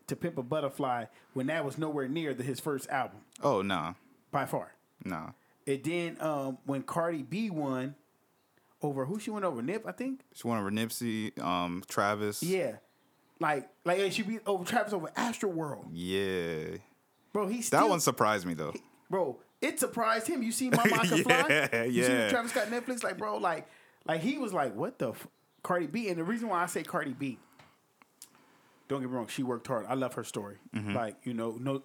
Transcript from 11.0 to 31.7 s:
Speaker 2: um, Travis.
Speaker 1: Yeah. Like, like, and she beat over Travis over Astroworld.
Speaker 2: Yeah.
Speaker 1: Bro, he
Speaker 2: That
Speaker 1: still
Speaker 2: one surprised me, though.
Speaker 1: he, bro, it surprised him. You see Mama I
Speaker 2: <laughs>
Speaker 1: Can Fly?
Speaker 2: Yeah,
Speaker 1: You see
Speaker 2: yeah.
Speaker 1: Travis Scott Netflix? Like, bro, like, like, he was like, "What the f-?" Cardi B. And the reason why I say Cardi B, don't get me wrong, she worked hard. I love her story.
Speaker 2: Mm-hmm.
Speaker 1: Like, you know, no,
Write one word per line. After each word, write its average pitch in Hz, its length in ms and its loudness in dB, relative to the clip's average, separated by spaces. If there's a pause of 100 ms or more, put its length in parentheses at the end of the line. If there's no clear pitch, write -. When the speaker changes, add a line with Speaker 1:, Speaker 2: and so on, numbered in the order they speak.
Speaker 2:
um, 87 460 0
Travis. 104 560 2
Speaker 1:
Yeah. 160 340 0 (640)
Like, 151 300 0 (160)
like, 180 140 4
and 196 140 2
she 220 100 0
beat 214 220 -4
over 190 200 0
Travis 214 260 2
over 165 240 -2
Astroworld. 165 800 -2
Speaker 2:
Yeah. 90 840 0 (540)
Speaker 1:
Bro, 202 160 0
he 233 100 -2
Speaker 2:
That 226 60 -4
Speaker 1:
still 190 260 6
Speaker 2:
one 175 120 4
surprised 107 440 4
me, 85 100 -2
though. 76 160 -4
Speaker 1:
he, - 100 -10 (280)
bro, 165 300 0 (220)
it 302 180 0
surprised 226 480 0
him. 285 160 0
You 226 80 0
see 254 180 0
Mama 233 140 6 (160)
I 226 80 4
Speaker 2:
<laughs> - 0 -
Speaker 1:
Can 170 160 4
Fly? - 220 6 (260)
Speaker 2:
Yeah, 117 140 2
Speaker 1:
You 123 180 4
see 127 80 6
Speaker 2:
yeah. 113 180 4
Speaker 1:
Travis 233 220 0
Scott 220 160 2
Netflix? 240 380 -4
Like, 185 120 -2
bro, 214 200 -2
like, 170 300 0 (380)
like, 160 140 2
he 254 180 0
was 226 160 -2
like, 135 220 2
"What 175 240 -4
the 120 120 0
f-?" - 160 -12 (360)
Cardi 175 240 2
B. 202 220 -2
And 175 100 0
the 160 60 0
reason 226 240 -2
why 175 120 2
I 180 40 4
say 170 180 -4
Cardi 151 300 -2
B, 120 260 -6 (1500)
don't 139 100 -2
get 127 100 -4
me 127 60 -4
wrong, 117 120 -2
she - 160 -4
worked 123 220 -2
hard. 113 220 0
I 123 80 0
love 131 200 -2
her 117 100 -6
story. 104 320 -8 (180)
Speaker 2:
Mm-hmm. 107 180 -2
Speaker 1:
Like, 110 300 0
you 123 100 -4
know, 113 260 -4
no, 139 260 -2